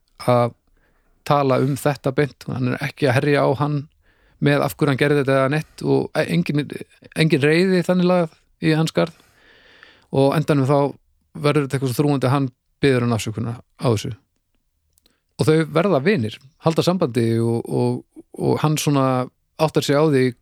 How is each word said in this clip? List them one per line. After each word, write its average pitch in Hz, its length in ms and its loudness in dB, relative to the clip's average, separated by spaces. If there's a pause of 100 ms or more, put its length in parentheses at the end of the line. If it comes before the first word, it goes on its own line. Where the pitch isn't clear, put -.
(200)
að 120 320 0 (760)
tala 139 320 2
um 131 160 0
þetta 139 400 -4
beint, 143 320 -4
hann 127 280 -4
er - 100 -8
ekki 139 240 -4
að 120 100 2
herja 143 300 0
á - 60 2
hann 147 260 -2 (640)
með 143 160 2
af 135 160 -4
hverju 143 160 0
hann 127 80 -2
gerði 147 240 2
þetta 135 160 2
eða 131 100 0
neitt 156 320 -6
og 139 280 0 (100)
engin, 156 460 -2 (500)
engin 160 260 2
reiði 175 400 2
þannig 180 280 2
lagað 175 240 0 (280)
í 160 140 2
hans 160 160 0
garð. - 240 -2 (1000)
Og 139 160 4
á 147 80 0
endanum 143 300 0
þá 147 100 4 (560)
verður 147 320 0
þetta 131 100 -4
eitthvað 131 160 -2
svo 113 60 -8
þrúgandi 143 300 0
að 127 80 2
hann 139 120 0 (340)
biður 127 240 2
hann 120 100 2
afsökunar 113 400 -6 (260)
á - 60 0
þessu. 110 240 0 (1300)
Og 131 100 0
þau 156 80 6 (180)
verða 170 300 2
vinir, 143 320 0 (260)
halda 160 240 0
sambandi 151 380 0 (180)
og, 117 240 -2
og, 123 380 -2 (340)
og 131 240 0
hann 151 160 0
svona 131 480 0 (320)
áttar 156 240 0
sig 143 160 0
á 151 80 4
því 131 220 2 (140)